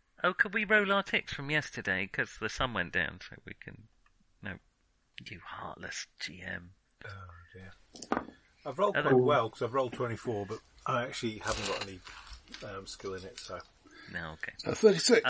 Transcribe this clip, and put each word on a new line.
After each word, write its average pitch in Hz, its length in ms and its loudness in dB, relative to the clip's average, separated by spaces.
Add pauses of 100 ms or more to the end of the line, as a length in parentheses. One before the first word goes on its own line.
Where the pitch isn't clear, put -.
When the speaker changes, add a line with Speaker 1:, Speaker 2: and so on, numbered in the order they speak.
(240)
Speaker 1:
Oh, 180 80 4
could 190 220 2
we 220 100 2
roll 208 260 6
our 202 120 4
ticks - 320 -2
from 143 160 -6
yesterday? 101 600 0
'Cause - 300 -2
the 110 80 -2
sun 131 240 0
went 87 220 0
down, 87 260 0
so - 240 -14
we - 80 -14 (100)
can. - 240 -16 (560)
No. 98 120 -8 (760)
You 90 140 -12
heartless - 600 -10 (120)
G 90 240 -10
M. 92 280 -8 (360)
Speaker 2:
Oh, 101 40 -10 (420)
dear. 95 200 -16 (920)
I've 139 140 -6
rolled 196 180 4
Speaker 1:
Hello. 147 140 4
Speaker 2:
quite 127 120 10
well, 127 280 6
'cause - 100 -14
I've 120 140 0
rolled 131 180 2
twenty-four, 113 540 -2
but 107 140 -10 (260)
I 127 180 2
actually 113 340 -4
haven't 110 280 -2
got 98 160 0
any, 98 180 -10 (640)
um, 98 200 -10
skill 95 280 -8
in 92 100 -10
it, 92 140 -12
so. 90 200 -10 (540)
Speaker 1:
No, 82 200 -6
okay. - 200 -10 (120)
Speaker 3:
A 123 100 0
thirty-six 202 560 6